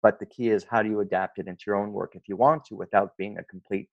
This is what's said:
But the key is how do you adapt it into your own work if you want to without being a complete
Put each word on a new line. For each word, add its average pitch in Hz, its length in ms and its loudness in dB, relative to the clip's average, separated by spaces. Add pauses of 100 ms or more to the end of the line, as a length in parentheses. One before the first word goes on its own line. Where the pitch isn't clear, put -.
But 107 180 6
the 98 60 -10
key 117 240 -2
is 104 140 2
how 113 180 0
do 107 80 0
you 104 100 -2
adapt 95 380 -2
it 95 100 -8
into 90 180 -14
your 104 100 0
own 104 160 -2
work - 220 -8
if 92 140 -20
you 98 80 -6
want 143 300 4
to 110 100 -14
without 98 400 0
being 95 220 -8
a 90 60 -14
complete 98 480 -8